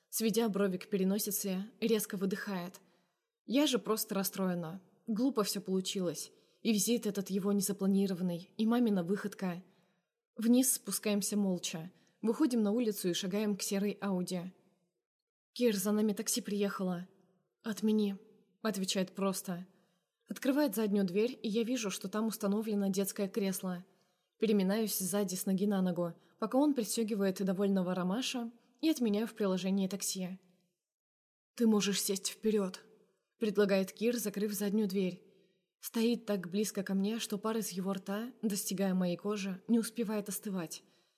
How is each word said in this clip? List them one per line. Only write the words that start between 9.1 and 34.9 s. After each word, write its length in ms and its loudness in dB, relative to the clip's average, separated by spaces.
Вниз 380 4
спускаемся 640 -2
молча. 520 0
Выходим 420 2
на 100 4
улицу 360 0
и 60 2
шагаем 420 0
к 60 -8
серой 300 0
Ауди. 500 -2
"Кир, 200 4
за 180 0
нами 200 2
такси 300 -2
приехало". 640 -2
"Отмени", 560 0
отвечает 500 -2
просто. 540 -4
Открывает 460 0
заднюю 320 2
дверь, 360 0
и 60 -4
я 140 0
вижу, 280 -2
что 180 -8
там 180 -2
установлено 640 0
детское 400 -2
кресло. 560 -4
Переминаюсь 600 2
сзади 360 0
с 120 -6
ноги 200 2
на 160 2
ногу, 320 0
пока 200 0
он 160 6
пристегивает 680 0
довольного 500 2
Ромаша, 560 -2
и 80 2
отменяю 380 2
в 80 -12
приложении 540 0
такси. 500 -6
"Ты 100 4
можешь 340 4
сесть 280 -2
вперед", 520 0
предлагает 540 2
Кир, 240 0
закрыв 360 -2
заднюю 340 0
дверь. 360 -2